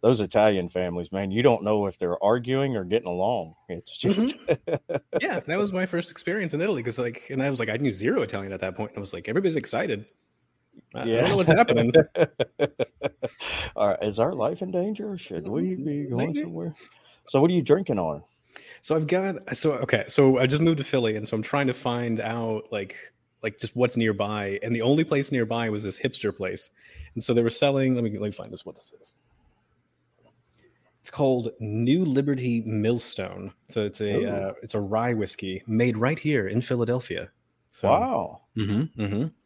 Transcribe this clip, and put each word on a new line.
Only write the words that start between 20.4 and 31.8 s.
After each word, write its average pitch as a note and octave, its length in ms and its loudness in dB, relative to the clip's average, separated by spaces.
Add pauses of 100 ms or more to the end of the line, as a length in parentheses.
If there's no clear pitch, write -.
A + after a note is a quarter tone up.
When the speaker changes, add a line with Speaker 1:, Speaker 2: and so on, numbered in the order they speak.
Speaker 2:
just C#3+ 160 2
moved E3 160 4
to C3+ 60 -4
Philly, A#2 320 0
and G#2 120 -6
so A2+ 80 -2
I'm G#2+ 60 -2
trying C#3+ 260 0
to B2+ 60 0
find A#2+ 460 -2
out, A2+ 520 -4
like, G2 240 -6 (460)
like, A2 160 -4
just - 180 -8
what's B2 200 2
nearby, G#2 680 0
and A#2 120 -2
the A2+ 80 -2
only C#3+ 220 4
place C#3 280 0
nearby A#2 380 0
was G#2+ 140 -4
this F#2+ 160 -6
hipster A2+ 360 -2
place. - 340 -8 (440)
And A2 80 -6
so - 100 0
they A#2 100 6
were A#2 80 4
selling, C3+ 440 2
let A#2+ 100 0
me, A2 60 0
let G2+ 120 -6
me G#2 100 -4
find - 200 -14
this, - 140 -14
what - 100 -14
this - 240 -20
is. - 140 -20 (1900)
It's - 100 -10
called B2+ 480 2
New A#2 460 2